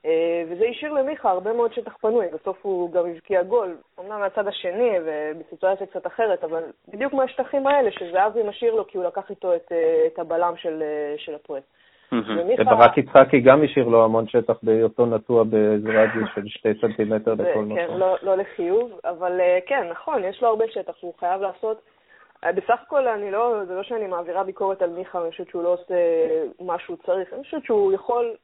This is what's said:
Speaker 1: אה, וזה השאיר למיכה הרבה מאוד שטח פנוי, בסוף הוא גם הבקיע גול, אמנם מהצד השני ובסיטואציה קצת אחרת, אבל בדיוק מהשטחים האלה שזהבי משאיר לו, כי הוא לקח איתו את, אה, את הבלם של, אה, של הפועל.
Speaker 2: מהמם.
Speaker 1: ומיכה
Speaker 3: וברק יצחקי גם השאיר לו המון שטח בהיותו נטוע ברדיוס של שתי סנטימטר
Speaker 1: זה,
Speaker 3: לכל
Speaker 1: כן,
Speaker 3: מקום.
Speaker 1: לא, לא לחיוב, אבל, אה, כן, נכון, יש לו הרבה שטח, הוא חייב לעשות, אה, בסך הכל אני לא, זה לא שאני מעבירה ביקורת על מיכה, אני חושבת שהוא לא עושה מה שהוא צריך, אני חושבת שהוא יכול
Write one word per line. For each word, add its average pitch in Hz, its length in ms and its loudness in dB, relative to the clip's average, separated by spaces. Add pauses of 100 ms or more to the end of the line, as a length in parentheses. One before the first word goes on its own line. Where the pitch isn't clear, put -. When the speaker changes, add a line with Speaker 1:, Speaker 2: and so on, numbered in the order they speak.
Speaker 1:
אה, 165 440 0
וזה 175 160 0
השאיר 285 280 -4
למיכה 269 380 0
הרבה 185 220 -2
מאוד 233 200 0
שטח 226 280 -10
פנוי, 220 320 0
בסוף 185 300 -8
הוא 175 300 -4
גם 175 140 0
הבקיע 175 360 -2
גול, 185 340 -2 (240)
אמנם 208 200 -10
מהצד 202 280 -2
השני 196 560 -2
ובסיטואציה 160 840 -4
קצת 180 200 -10
אחרת, 185 380 -2
אבל 165 180 -6 (260)
בדיוק 262 240 -6
מהשטחים 269 540 -2
האלה 277 260 4
שזהבי 196 500 -2
משאיר 220 320 -2
לו, 208 120 0
כי - 120 -10
הוא 180 80 -4
לקח 190 240 -6
איתו 180 240 -2
את, 170 180 -6
אה, 160 340 2
את 160 120 -4
הבלם 170 380 -2
של, 160 260 -6
אה, 151 360 -6
של 151 160 -12
הפועל. 143 280 -12 (500)
Speaker 2:
מהמם. 110 280 -2
Speaker 1:
ומיכה 202 220 0
Speaker 3:
וברק 117 360 8
יצחקי 135 420 6
גם 135 240 8
השאיר 135 240 0
לו 117 160 8
המון 110 240 2
שטח 117 340 2
בהיותו 113 440 2
נטוע 113 380 2 (380)
ברדיוס 110 520 2
של 104 140 -6
שתי - 200 -4 (120)
סנטימטר 110 560 0
Speaker 1:
זה, 110 60 -2
Speaker 3:
לכל 117 220 0 (100)
Speaker 1:
כן, 175 100 -2
Speaker 3:
מקום. 170 140 -6
Speaker 1:
לא, 185 240 2
לא 190 140 0
לחיוב, 196 540 -2 (140)
אבל, 180 360 -4
אה, 180 260 4
כן, 254 240 -2
נכון, 214 340 -4
יש 285 180 -6
לו 240 60 4
הרבה 220 200 2
שטח, 190 320 -10
הוא 175 200 -12
חייב 185 200 -2
לעשות, 220 400 -6 (640)
אה, 175 80 0
בסך 226 340 0
הכל 269 220 0
אני 208 220 -4
לא, 214 340 0
זה 180 100 -10
לא 190 80 -6
שאני 214 240 -6
מעבירה 175 380 -4
ביקורת 190 380 -4
על 175 80 0
מיכה, 180 320 -8
אני 165 80 -4
חושבת 175 180 -12
שהוא 175 140 -6
לא 175 100 2
עושה 180 220 -4 (680)
מה 175 180 -6
שהוא - 180 -12 (100)
צריך, 185 260 -4
אני 277 120 -14
חושבת 311 200 -8
שהוא 202 280 2
יכול 233 520 -2